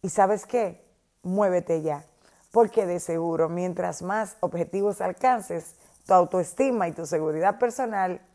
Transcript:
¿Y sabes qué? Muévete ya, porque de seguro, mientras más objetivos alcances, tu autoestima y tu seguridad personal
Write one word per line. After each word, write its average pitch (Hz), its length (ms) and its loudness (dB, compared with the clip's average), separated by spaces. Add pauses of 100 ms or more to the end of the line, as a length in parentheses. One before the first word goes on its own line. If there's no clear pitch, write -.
¿Y 190 60 -6
sabes 196 380 2
qué? 220 380 -4 (380)
Muévete 180 600 0
ya, 151 220 -6 (480)
porque 220 340 4
de 175 140 -2
seguro, 165 480 0
mientras 175 540 -4
más 202 380 -4
objetivos 185 600 -2
alcances, 185 760 -2 (320)
tu 196 80 6
autoestima 185 760 2
y 160 40 -6
tu 165 120 -8
seguridad 160 540 0
personal 220 640 -2 (140)